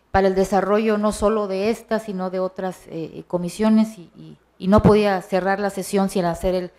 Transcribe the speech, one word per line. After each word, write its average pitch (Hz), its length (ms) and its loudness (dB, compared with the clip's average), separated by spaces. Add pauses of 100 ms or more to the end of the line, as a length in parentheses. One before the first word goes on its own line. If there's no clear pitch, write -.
(120)
para 196 160 4
el 190 80 2
desarrollo 208 640 0
no 208 120 0
solo 208 360 0
de 190 240 -2
esta, 220 260 -4
sino 190 320 -8
de 185 100 -4
otras, 185 460 -6
eh, - 420 -12
comisiones, 214 680 0
y, 175 180 -20
y, 160 220 -20 (220)
y 185 80 -6
no 202 160 6
podía 208 400 4
cerrar 190 360 -2
la 196 120 -4
sesión 196 380 -2
sin 185 160 -2
hacer 175 280 -2
el 180 260 -4